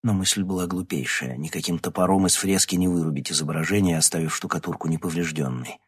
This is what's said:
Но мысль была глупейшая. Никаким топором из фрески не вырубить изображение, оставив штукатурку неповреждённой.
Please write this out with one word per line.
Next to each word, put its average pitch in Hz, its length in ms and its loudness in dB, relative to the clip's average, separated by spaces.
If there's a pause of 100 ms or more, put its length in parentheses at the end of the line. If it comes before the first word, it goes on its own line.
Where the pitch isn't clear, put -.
Но 113 80 4
мысль 95 320 2
была 92 240 -2
глупейшая. 71 680 -4
Никаким 80 440 -4
топором 92 460 4
из 87 100 4
фрески 95 400 2
не 92 100 4
вырубить 80 460 0
изображение, 80 680 2
оставив 80 380 0
штукатурку - 500 -4
неповреждённой. 78 1000 -4